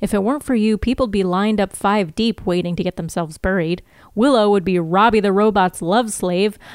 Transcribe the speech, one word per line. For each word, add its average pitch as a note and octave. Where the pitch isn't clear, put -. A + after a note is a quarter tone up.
If -
it G3+
weren't C4+
for C4
you, G#3+
people'd A3+
be G3
lined G3
up F#3+
five G3+
deep A3+
waiting F3
to F#3+
get F3
themselves E3
buried. F3+
Willow A3+
would G3+
be F#3
Robbie G3+
the G3
Robot's G3
love G#3
slave. F#3+